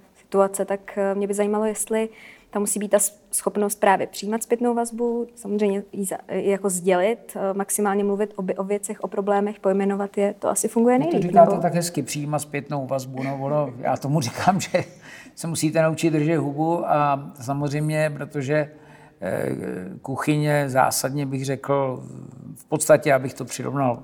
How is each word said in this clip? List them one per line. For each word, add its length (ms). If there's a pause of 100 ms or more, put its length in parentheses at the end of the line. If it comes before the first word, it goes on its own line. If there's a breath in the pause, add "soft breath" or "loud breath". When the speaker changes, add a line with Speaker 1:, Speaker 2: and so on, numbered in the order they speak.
(200)
Speaker 1:
situace, 460
tak, 320
eh, 180
mě 120
by 60
zajímalo, 320
jestli 440 (420 loud breath)
tam 100
musí 180
být 120
ta 80
s-, 220 (100)
schopnost 480
právě 280
přijímat 360
zpětnou 300
vazbu, 600
samozřejmě 560
ji 140
za-, 120 (100)
i 220
jako 200
sdělit, 500 (160)
eh, 180
maximálně 500
mluvit 320
o 60
by-, 160
o 60
věcech, 400
o 40
problémech, 520
pojmenovat 580
je, 220
to 100
asi 180
funguje 300
Speaker 2:
Vy 80
to 60
Speaker 1:
nejlíp, 200
Speaker 2:
říkáte 180
Speaker 1:
nebo? 120
Speaker 2:
tak 140
hezky, 280
přijímat 360
zpětnou 480
vazbu, 360
no 180
ono, 380
já 180
tomu 240
říkám, 380
<laughs> 120
že 120 (520 loud breath)
se 120
musíte 340
naučit 300
držet 260
hubu 520
a 400 (120)
samozřejmě, 760
protože, 540 (500 loud breath)
eh, 280 (520)
kuchyně 680
zásadně 560
bych 200
řekl, 580 (520)
v 100
podstatě, 480
abych 200
to 120
přirovnal, 580